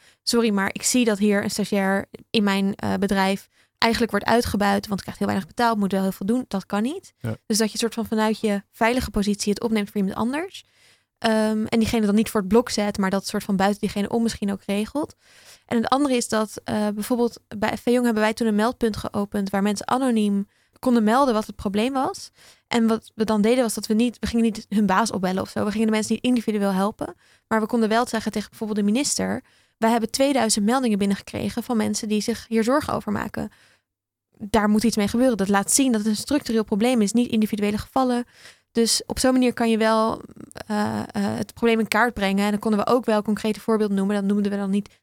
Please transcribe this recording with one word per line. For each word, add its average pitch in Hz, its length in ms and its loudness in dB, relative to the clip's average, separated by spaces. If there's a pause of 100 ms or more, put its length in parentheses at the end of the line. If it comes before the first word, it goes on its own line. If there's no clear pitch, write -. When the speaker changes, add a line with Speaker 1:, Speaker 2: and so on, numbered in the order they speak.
(220)
Speaker 1:
"Sorry, 233 280 2
maar 196 220 0
ik - 100 -12
zie 247 220 2
dat 214 140 2
hier 202 260 2
een 208 60 -2
stagiair 196 560 0 (240)
in 226 140 2
mijn, 196 300 2
eh, 196 200 -4
bedrijf 196 540 0 (300)
eigenlijk 226 340 0
wordt 202 140 0
uitgebuit, 202 600 0
want 196 140 -4
krijgt - 180 -14
heel 202 100 -2
weinig 196 200 -4
betaald, 233 300 0
moet 196 140 0
wel 190 100 0
heel 190 100 0
veel 196 140 -8
doen." 247 220 0
Dat 190 180 -6
kan 202 160 -2
niet. 311 360 -6
Speaker 2:
Ja. 110 180 -6 (100)
Speaker 1:
Dus 214 120 -2
dat 220 140 0
je - 60 -10
soort 220 160 -2
van 220 120 -6
vanuit 220 340 0
je 202 300 -2
veilige 233 400 0
positie 202 420 0
het 196 100 -4
opneemt 214 280 0
voor 208 100 -4
iemand 190 160 -2
anders. 294 480 -6 (540)
Ehm, 220 460 0
en 226 140 0
diegene 220 280 2
dan 202 80 2
niet 220 160 2
voor 220 100 -2
het 185 80 -4
blok 233 220 4
zet, 208 280 -2
maar 190 120 0
dat 196 160 -2
soort - 180 -6
van 196 120 0
buiten 202 240 2
diegene 202 280 -2
om 233 140 0
misschien 208 300 -2
ook 196 140 -8
regelt. 214 480 -4 (520)
En - 100 -2
het 226 120 0
andere 262 280 2
is 240 120 -2
dat, 220 360 -2
eh, 214 240 -2
bijvoorbeeld 226 520 -2 (180)
bij 214 180 -2
F - 40 -8
V - 60 -16
Jong 247 180 2
hebben 220 180 2
wij 220 120 2
toen 233 120 -2
een 214 80 2
meldpunt 220 420 0
geopend 202 540 -4
waar 196 120 0
mensen 208 260 -2
anoniem 214 600 0 (300)
konden 240 260 2
melden 240 300 4
wat 214 120 -2
het 214 100 -16
probleem 214 360 -2
was. 285 380 -4 (380)
En 226 180 2
wat 220 280 -2
we 220 100 0
dan 214 180 0
deden 247 200 4
was 220 120 0
dat 208 120 -8
we 220 80 0
niet, 233 260 0
we 214 60 -6
gingen 233 180 0
niet 220 240 -2
hun 208 180 2
baas 196 240 2
opbellen 185 320 -2
of 196 80 -8
zo. 208 140 -4
We 214 60 -4
gingen 214 160 0
de 220 60 2
mensen 220 220 0
niet - 100 -8
individueel 214 480 0
helpen. 214 420 -2 (340)
Maar 220 120 2
we 214 60 -2
konden 220 220 0
wel 226 200 2
zeggen 220 240 -4
tegen 208 160 -6
bijvoorbeeld 214 300 -6
de 208 140 0
minister, 226 500 -2 (360)
"Wij 226 120 4
hebben 226 200 0
tweeduizend 233 540 2
meldingen 233 340 2
binnengekregen 202 640 -2
van 240 140 -2
mensen 214 320 -2
die 214 120 0
zich 220 280 -4
hier 226 160 2
zorgen 277 300 0
over 214 180 -4
maken. - 380 -6 (880)
Daar 208 300 2
moet 214 160 4
iets 226 120 2
mee 202 120 0
gebeuren." 240 280 2
Dat 190 120 0
laat 196 240 2
zien 269 200 4
dat 214 80 2
het 214 100 -2
een 208 60 0
structureel 226 480 -2
probleem 233 380 2
is, 202 100 0
niet 240 180 2
individuele 208 480 0
gevallen. 247 460 0 (480)
Dus 226 340 2
op - 120 -6
zo'n 262 140 4
manier 254 200 4
kan 226 180 0
je 226 80 2
wel, 220 420 2 (460)
eh, 214 320 -2
eh, 220 140 -4
het 208 420 -4
probleem 226 260 0
in 208 80 -2
kaart 226 260 2
brengen. 196 300 0
En 208 60 0
dan 208 100 -2
konden 214 200 0
we - 60 -2
ook 240 180 2
wel 214 180 0
concrete 214 380 -2
voorbeelden 214 360 0
noemen. 196 200 0
Dat 196 80 -2
noemden 202 280 0
we 202 60 -4
dan 196 120 -4
niet 202 320 -4